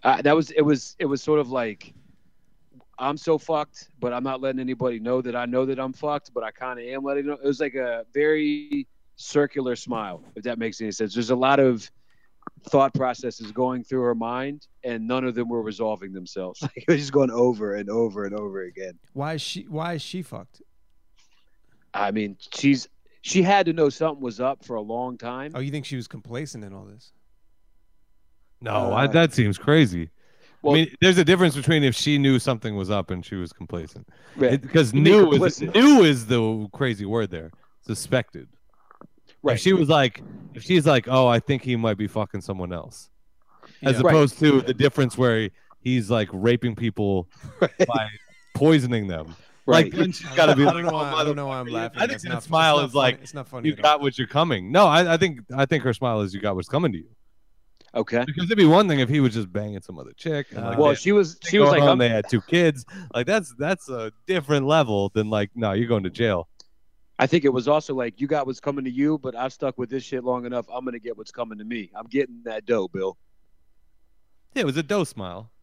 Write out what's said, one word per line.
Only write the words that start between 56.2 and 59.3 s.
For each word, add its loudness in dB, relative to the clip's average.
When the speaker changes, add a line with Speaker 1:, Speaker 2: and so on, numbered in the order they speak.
Speaker 3:
is, -4
"You -8
got -2
what's -6
coming 0
to -8
you." -14
Speaker 1:
Okay. -2
Speaker 3:
Because -6
it'd 0
be 8
one 6
thing 0
if 0
he 0
was 2